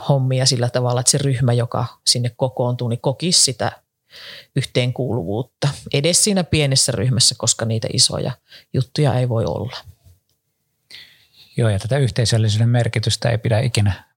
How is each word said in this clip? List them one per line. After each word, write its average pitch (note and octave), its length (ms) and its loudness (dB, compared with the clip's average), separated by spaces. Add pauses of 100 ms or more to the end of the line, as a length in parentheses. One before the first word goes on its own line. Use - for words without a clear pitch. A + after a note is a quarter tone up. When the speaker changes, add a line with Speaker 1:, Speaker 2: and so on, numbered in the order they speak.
Speaker 1:
hommia C3 360 2
sillä A#2+ 240 0
tavalla, B2 300 0
että B2+ 120 0
se D3+ 60 2
ryhmä, C3+ 360 2
joka A#2+ 320 0 (200)
sinne A#2+ 300 0
kokoontuu, B2 520 -2
niin A#2+ 140 -4
kokisi D3+ 420 0
sitä - 280 -2 (840)
yhteenkuuluvuutta B2 1120 -2 (240)
edes D#3 300 2
siinä F#3+ 200 2
pienessä C#3 480 0
ryhmässä, G2+ 460 2
koska - 280 -2
niitä A2+ 280 -2
isoja - 380 0 (420)
juttuja C3+ 400 0
ei B2+ 160 0
voi A2+ 160 0
olla. G#2 320 -6 (1800)
Speaker 2:
Joo, A#2 120 4
ja G2 100 0
tätä - 180 -2
yhteisöllisyyden A2+ 720 2
merkitystä A#2 600 0
ei A2+ 80 2
pidä A2+ 220 0
ikinä G#2 440 0 (140)